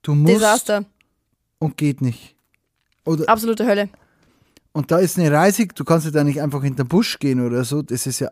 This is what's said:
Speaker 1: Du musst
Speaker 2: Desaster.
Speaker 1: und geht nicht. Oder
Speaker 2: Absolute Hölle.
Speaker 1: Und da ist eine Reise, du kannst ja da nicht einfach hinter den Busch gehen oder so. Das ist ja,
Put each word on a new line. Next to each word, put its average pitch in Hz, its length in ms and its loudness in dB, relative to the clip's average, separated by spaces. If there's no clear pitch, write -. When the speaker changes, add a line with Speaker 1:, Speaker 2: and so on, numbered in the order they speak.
Speaker 1:
Du 147 120 -2
musst 156 200 6
Speaker 2:
Desaster. 214 500 2
Speaker 1:
und 156 160 -4
geht 147 240 -2
nicht. 123 340 -4
Oder 156 240 -2
Speaker 2:
Absolute 226 380 0
Hölle. 202 220 0
Speaker 1:
Und 147 180 -6
da 165 80 4
ist 185 200 0
eine 160 120 2
Reise, 190 380 2
du - 160 -12
kannst 165 220 2
ja 156 40 -6
da 147 140 2
nicht 143 180 0
einfach 143 220 -4
hinter 135 200 -2
den 120 40 -6
Busch 202 300 0
gehen 127 280 0
oder 120 180 -2
so. 143 180 -4
Das - 240 -6
ist 127 120 -6
ja, 139 140 -6